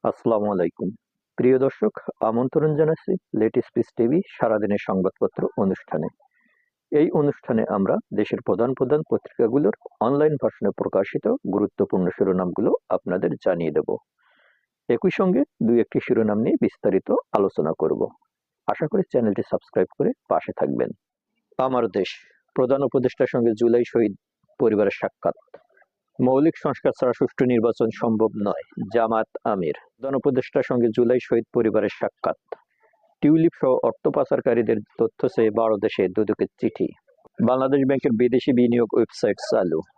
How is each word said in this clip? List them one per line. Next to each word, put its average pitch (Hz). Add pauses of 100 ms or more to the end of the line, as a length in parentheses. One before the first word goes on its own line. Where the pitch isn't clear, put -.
আসসালামু 107
আলাইকুম। 87 (500)
প্রিয় 131
দর্শক, 143 (260)
আমন্ত্রণ 131
জানাচ্ছি 156 (280)
লেটেস্ট 113
পিস 120
টিভি 127 (180)
সারাদিনের 107
সংবাদপত্র 95 (160)
অনুষ্ঠানে। 92 (840)
এই 147
অনুষ্ঠানে 143
আমরা 98 (180)
দেশের 104
প্রধান 117
প্রধান 135
পত্রিকাগুলোর 123 (240)
অনলাইন 143
ভার্সনে 101
প্রকাশিত - (280)
গুরুত্বপূর্ণ 101 (100)
শিরোনামগুলো 92 (180)
আপনাদের - (120)
জানিয়ে 85
দেব। - (1000)
একই 147
সঙ্গে 196 (220)
দুই 117
একটি -
শিরোনাম 110
নিয়ে 160
বিস্তারিত - (280)
আলোচনা 87
করব। 73 (680)
আশা 107
করি 196
চ্যানেলটি 113
সাবস্ক্রাইব -
করে 196 (180)
পাশে -
থাকবেন। 62 (720)
আমার 131 (120)
দেশ, 95 (460)
প্রধান 135
উপদেষ্টার 127
সঙ্গে 120
জুলাই 120
শহীদ 110 (460)
পরিবারের 107
সাক্ষাৎ। - (840)
মৌলিক 135
সংস্কার 139
ছাড়া 123
সুষ্ঠু -
নির্বাচন 117 (120)
সম্ভব 110 (140)
নয়, - (300)
জামাত 113 (140)
আমির। 95 (160)
প্রধান 135
উপদেষ্টার 127
সঙ্গে 120
জুলাই 120
শহীদ 117
পরিবারের 107
সাক্ষাৎ। - (840)
টিউলিপ 160
সহ 135 (120)
অর্থ 117
পাচারকারীদের 120 (180)
তথ্য -
চেয়ে 110
বারো 110
দেশে 101
দুদকের 101
চিঠি। - (520)
বাংলাদেশ 131
ব্যাংকের 135
বিদেশি 123
বিনিয়োগ 120
ওয়েবসাইট 110 (120)
চালু। 90 (180)